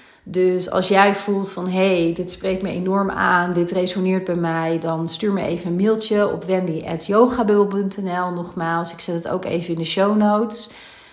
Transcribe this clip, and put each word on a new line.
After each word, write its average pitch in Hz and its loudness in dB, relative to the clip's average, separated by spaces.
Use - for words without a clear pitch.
Dus 180 0
als 185 0
jij 202 6
voelt 196 -2
van, 180 -6
"Hey, 180 2
dit 175 -6
spreekt 190 -4
me 196 -2
enorm 190 0
aan, 180 2
dit 175 2
resoneert 185 0
bij 175 -2
mij", 165 0
dan 165 -2
stuur 202 -2
me 196 0
even 170 -4
een 175 0
mailtje 208 2
op 170 -6
wendy 175 -2
at 165 -6
yogabubbel 208 4
punt 196 -2
N 190 -4
L. 180 -2
Nogmaals, 170 -4
ik - -10
zet 175 -4
het 170 -4
ook 185 -4
even 170 -4
in 165 -4
de 165 -4
show 202 2
notes. 214 0